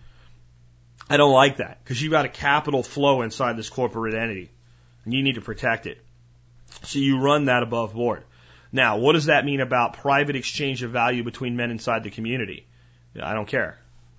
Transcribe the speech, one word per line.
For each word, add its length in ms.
I 80
don't 160
like 240
that, 260
'cause 180
you've 100
got 140
a 40
capital 540
flow 380
inside 360
this 120
corporate 440
entity, 360
and 100
you 100
need 120
to 60
protect 440
it. 120
So 160
you 200
run 260
that 180
above 300
board. 300
Now, 260
what 160
does 120
that 180
mean 160
about 380
private 400
exchange 460
of 80
value 320
between 340
men 120
inside 340
the 80
community? 540
I 120
don't 140
care. 300